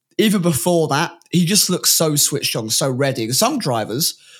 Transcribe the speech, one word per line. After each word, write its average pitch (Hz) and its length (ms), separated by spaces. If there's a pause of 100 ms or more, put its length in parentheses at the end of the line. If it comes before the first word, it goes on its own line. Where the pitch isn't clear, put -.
(160)
even 208 260
before 165 460
that, 143 240 (180)
he 175 140
just 202 240
looks 175 220
so 156 240
switched - 400
on, 113 160
so 139 180
ready. 127 360
And 113 100
some 254 240
drivers 117 580 (240)